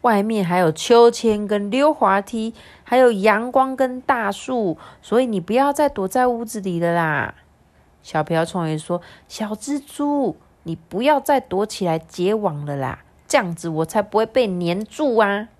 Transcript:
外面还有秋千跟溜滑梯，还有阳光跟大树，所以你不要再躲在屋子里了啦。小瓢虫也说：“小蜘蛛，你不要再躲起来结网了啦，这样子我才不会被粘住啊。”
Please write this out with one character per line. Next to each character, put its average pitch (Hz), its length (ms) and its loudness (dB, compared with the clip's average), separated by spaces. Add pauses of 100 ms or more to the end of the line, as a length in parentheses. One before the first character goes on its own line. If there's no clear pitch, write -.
外 214 200 4
面 214 200 -2
还 175 160 0
有 165 140 2
秋 233 380 6
千 208 360 -2
跟 202 240 -2
溜 277 220 4
滑 202 280 2
梯， 220 340 -8 (300)
还 240 120 0
有 254 160 8
阳 214 400 2
光 262 240 2
跟 254 240 -2
大 226 320 -2
树， 214 460 -4 (240)
所 226 180 0
以 262 60 2
你 214 120 -2
不 170 140 -6
要 277 180 2
再 285 180 2
躲 196 200 -4
在 254 180 2
屋 233 180 -2
子 220 160 -10
里 180 200 -4
了 170 140 0
啦。 156 400 -2 (680)
小 156 220 -4
瓢 165 200 0
虫 170 220 -4
也 156 120 -4
说 175 240 -6 (260)
：“小 214 260 -8
蜘 277 300 -6
蛛， 285 520 -4 (260)
你 165 120 -8
不 185 280 -8
要 285 180 2
再 285 200 2
躲 196 260 -4
起 196 200 -6
来 165 120 0
结 180 360 -2
网 165 300 -4
了 147 120 -6
啦， 131 240 -6 (280)
这 - 80 0
样 185 180 0
子 170 140 -8
我 160 160 -2
才 208 160 -2
不 208 160 -4
会 220 80 4
被 226 220 0
粘 180 400 -4
住 269 300 -2
啊。” 208 320 0 (120)